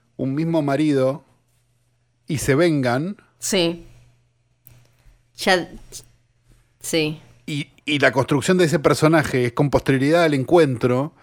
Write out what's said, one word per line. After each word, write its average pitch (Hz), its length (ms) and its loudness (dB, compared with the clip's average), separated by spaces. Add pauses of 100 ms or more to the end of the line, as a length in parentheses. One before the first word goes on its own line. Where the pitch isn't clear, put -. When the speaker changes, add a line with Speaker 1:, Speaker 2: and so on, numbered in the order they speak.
(180)
Speaker 1:
un 135 160 -4
mismo 160 300 -2
marido 139 600 0 (1040)
y 131 120 -4
se 135 160 0
vengan. 151 600 0 (220)
Speaker 2:
Sí. 170 480 -4 (1500)
Ya... 185 320 0 (1120)
Sí. 156 400 -4 (240)
Speaker 1:
Y, 147 220 -6 (180)
y 147 140 -2
la 135 120 4
construcción 143 460 0
de 180 80 4
ese 151 140 0
personaje 147 680 2
es 117 80 -4
con 147 160 0
posterioridad 139 540 2
al 156 100 2
encuentro. 135 880 2